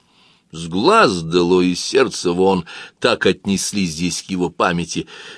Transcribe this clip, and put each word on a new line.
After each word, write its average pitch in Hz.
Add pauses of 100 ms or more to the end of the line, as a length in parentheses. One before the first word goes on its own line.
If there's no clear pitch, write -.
(500)
С 82
глаз 113
долой 90
и 90
сердца 101
вон, 92 (340)
так 117
отнеслись 98
здесь 82
к -
его 90
памяти. 85 (320)